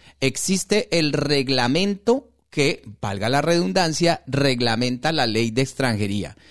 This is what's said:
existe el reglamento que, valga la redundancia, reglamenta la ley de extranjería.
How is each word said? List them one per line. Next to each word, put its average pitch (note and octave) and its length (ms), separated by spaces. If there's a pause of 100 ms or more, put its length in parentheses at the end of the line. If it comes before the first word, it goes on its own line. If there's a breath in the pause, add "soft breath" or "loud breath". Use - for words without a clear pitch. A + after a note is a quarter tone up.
(200 soft breath)
existe F#3 800
el D3+ 160
reglamento C#3+ 1160 (200)
que, D3 320 (180)
valga G2+ 300
la C#3+ 140
redundancia, E3+ 840
reglamenta B2 840
la C#3 160
ley A2+ 240
de A#2+ 100
extranjería. G#2+ 720 (160 soft breath)